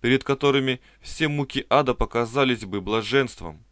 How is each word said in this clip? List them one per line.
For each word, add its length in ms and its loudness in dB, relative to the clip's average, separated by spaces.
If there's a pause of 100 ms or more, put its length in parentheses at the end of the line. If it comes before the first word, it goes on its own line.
перед 220 2
которыми 580 0 (180)
все 280 -2
муки 420 -4
ада 240 4
показались 720 0
бы 160 -4
блаженством. 920 -2